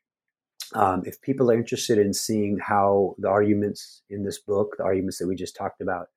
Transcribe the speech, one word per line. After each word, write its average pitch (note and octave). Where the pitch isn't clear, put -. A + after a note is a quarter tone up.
Um, F#2+
if -
people C3
are A2+
interested A#2
in G2+
seeing G#2
how G2
the G2+
arguments G#2
in G2+
this G2
book, G#2
the F2+
arguments F#2+
that F2+
we F#2+
just F2
talked -
about, F2+